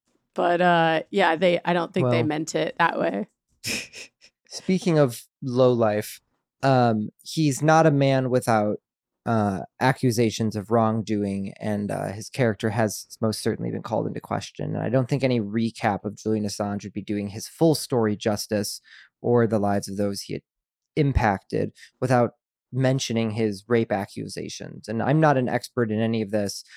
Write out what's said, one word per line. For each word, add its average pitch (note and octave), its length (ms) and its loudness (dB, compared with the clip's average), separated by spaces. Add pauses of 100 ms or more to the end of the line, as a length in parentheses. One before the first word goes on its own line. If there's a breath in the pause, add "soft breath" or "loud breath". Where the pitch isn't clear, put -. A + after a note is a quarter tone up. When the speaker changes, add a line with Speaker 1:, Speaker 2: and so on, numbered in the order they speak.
(360)
Speaker 1:
But, F3 260 2
uh, E3 480 4
yeah, F3 260 2
they, F3 300 2
I F3 80 0
don't E3+ 200 -2
think B2+ 180 0
they E3 80 2
Speaker 2:
Well, D#3 80 0
Speaker 1:
meant D#3 260 -4
it D#3 240 -2
that - 220 2
way. F3 280 -2 (360)
<laughs> - 840 -12
Speaker 2:
speaking F3 500 0
of B2+ 240 2 (180)
lowlife, A#2+ 800 2 (440)
um, A#2+ 460 4 (140)
he's C#3+ 380 -2
not D#3 240 6
a D#3+ 60 6
man C3+ 380 2
without, A2 480 2 (480)
uh, G#2 360 0 (200)
accusations A2+ 760 0
of G2 160 -6
wrongdoing, G#2+ 880 0
and, G#2 320 -4
uh, G2+ 200 -4
his G#2+ 180 -12
character A2+ 400 -2
has G#2+ 380 -2 (140)
most A2 200 -2
certainly A2+ 300 -4
been G#2+ 120 -6
called A2 240 -4
into G#2+ 140 -8
question. G#2 540 -8
And G#2 80 -4
I A2 60 -4
don't B2 200 0
think C3+ 140 -2
any B2+ 180 0
recap G#2+ 640 -2
of G#2+ 100 -6
Julian A2 300 -2
Assange G2+ 380 -6
would G2+ 100 -12
be G#2 80 -8
doing G#2 280 -6
his G2+ 180 -12
full E3 280 2
story A2 400 0
justice G#2 640 -2 (420 loud breath)
or A#2+ 260 4
the G#2+ 120 0
lives G2+ 300 0
of G2 80 -8
those G2+ 240 -4
he - 120 -10
had - 100 -8 (520)
impacted A2 760 0 (280 loud breath)
without B2 320 2 (420)
mentioning B2+ 580 0
his G#2+ 360 -2
rape A#2 260 2
accusations. G2 960 -8
And A2+ 140 -4
I'm C3+ 180 4
not D3 160 6
an B2+ 120 0
expert A#2+ 420 -2
in G#2+ 80 0
any A2+ 220 0
of G2+ 100 -6
this, G#2 320 -4 (140 loud breath)